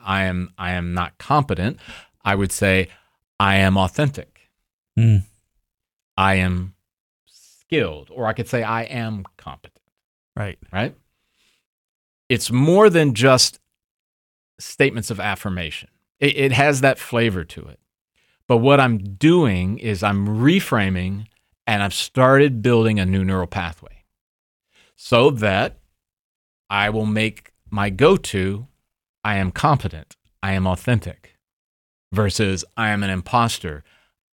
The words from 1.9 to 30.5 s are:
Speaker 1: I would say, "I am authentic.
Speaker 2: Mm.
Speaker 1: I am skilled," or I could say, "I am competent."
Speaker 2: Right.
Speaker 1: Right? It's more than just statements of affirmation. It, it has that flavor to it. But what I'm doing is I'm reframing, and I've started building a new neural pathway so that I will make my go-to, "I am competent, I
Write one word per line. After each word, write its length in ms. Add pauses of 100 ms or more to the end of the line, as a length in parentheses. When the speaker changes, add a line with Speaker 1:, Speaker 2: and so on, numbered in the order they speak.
Speaker 1:
I 100
would 180
say, 360 (500)
"I 180
am 200
authentic. 760 (480)
Speaker 2:
Mm. 240 (920)
Speaker 1:
I 180
am 400 (520)
skilled," 840
or 140
I 80
could 140
say, 140
"I 200
am 420 (120)
competent." 380 (640)
Speaker 2:
Right. 220 (140)
Speaker 1:
Right? 220 (1300)
It's 220
more 400
than 240
just 440 (1000)
statements 500
of 80
affirmation. 680 (320)
It, 160
it 160
has 280
that 180
flavor 460
to 220
it. 140 (680)
But 120
what 220
I'm 180
doing 800
is 240
I'm 240
reframing, 1000 (400)
and 160
I've 120
started 680
building 380
a 60
new 180
neural 240
pathway 560 (920)
so 340
that 480 (920)
I 200
will 160
make 440 (200)
my 200
go-to, 760 (580)
"I 120
am 140
competent, 640 (260)
I 120